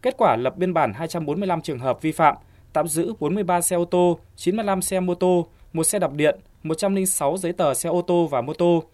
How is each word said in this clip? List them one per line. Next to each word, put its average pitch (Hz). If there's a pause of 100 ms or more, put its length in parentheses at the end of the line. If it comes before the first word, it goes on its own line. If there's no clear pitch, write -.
Kết 262
quả, 165
lập 120
biên 180
bản 143
hai 156
trăm 160
bốn 151
mươi 202
lăm 165
trường 139
hợp 127
vi 156
phạm, 151 (380)
tạm 156
giữ 165
bốn 151
mươi 208
ba 175
xe 180
ô 175
tô, 175 (160)
chín 180
mươi 220
lăm 196
xe 185
mô 180
tô, 180 (260)
một 160
xe -
đạp 151
điện, 147 (240)
một 160
trăm 196
linh 190
sáu 160
giấy 175
tờ 151
xe 170
ô 175
tô 175
và 135
mô 135
tô. 170 (100)